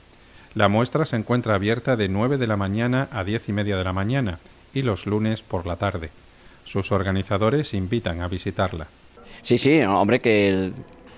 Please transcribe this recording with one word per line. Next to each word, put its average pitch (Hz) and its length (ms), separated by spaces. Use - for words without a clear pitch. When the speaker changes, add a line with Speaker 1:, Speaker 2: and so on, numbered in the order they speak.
Speaker 1:
La 101 160
muestra 120 360
se 123 120
encuentra 113 380
abierta 117 400
de 104 120
nueve 113 300
de 123 100
la 107 80
mañana 117 560
a 107 120
diez 107 260
y 104 40
media 101 240
de 92 60
la 92 100
mañana 101 460
y 135 100
los 110 220
lunes 107 360
por 90 240
la 85 120
tarde. 90 340
Sus 98 260
organizadores 98 800
invitan 92 480
a 87 60
visitarla. 90 600
Speaker 2:
Sí, 120 160
sí, 143 240
hombre, 101 380
que 104 300
el, 95 240